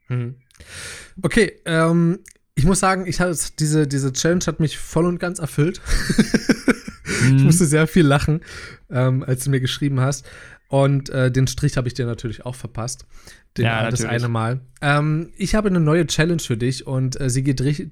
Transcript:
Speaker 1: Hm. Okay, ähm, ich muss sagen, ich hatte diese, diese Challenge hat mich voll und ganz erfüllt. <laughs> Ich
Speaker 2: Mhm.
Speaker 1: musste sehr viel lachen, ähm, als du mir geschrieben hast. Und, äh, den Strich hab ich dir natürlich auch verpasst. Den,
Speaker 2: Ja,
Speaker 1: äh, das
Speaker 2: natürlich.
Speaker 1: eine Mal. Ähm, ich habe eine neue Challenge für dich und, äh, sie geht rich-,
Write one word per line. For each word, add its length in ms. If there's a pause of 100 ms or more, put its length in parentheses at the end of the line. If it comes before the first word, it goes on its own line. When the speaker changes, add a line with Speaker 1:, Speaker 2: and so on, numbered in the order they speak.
Speaker 1:
Hm. 280 (880)
Okay, 300 (120)
ähm, 540 (360)
ich 100
muss 160
sagen, 260
ich 140
hatte 140 (220)
diese, 300
diese 260
Challenge 320
hat 140
mich 180
voll 280
und 140
ganz 200
erfüllt. 460
<laughs> 60 (1160)
Ich 220
Speaker 2:
Mhm. 140
Speaker 1:
musste 200
sehr 220
viel 180
lachen, 360 (500)
ähm, 320
als 220
du 40
mir 120
geschrieben 400
hast. 240 (420)
Und, 420
äh, 220
den 160
Strich 300
hab 100
ich 60
dir 120
natürlich 400
auch 80
verpasst. 520 (520)
Den, 80
Speaker 2:
Ja, 220
Speaker 1:
äh, 40
das 100
Speaker 2:
natürlich. 220
Speaker 1:
eine 80
Mal. 280 (220)
Ähm, 560
ich 180
habe 140
eine 100
neue 260
Challenge 360
für 160
dich 280
und, 340
äh, 100
sie 140
geht 180
rich-, 300